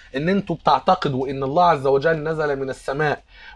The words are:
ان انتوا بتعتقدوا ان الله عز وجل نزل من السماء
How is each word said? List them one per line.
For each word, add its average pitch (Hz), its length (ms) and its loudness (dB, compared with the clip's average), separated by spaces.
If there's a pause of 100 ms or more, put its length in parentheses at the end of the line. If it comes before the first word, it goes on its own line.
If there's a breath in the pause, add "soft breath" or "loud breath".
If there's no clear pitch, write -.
(160 soft breath)
ان 151 140 -2
انتوا 196 260 -2
بتعتقدوا 139 720 0
ان 135 160 -6
الله 151 220 2
عز 147 220 2
وجل 147 360 2
نزل 151 360 -4
من 135 100 -6
السماء 139 540 -4 (320 loud breath)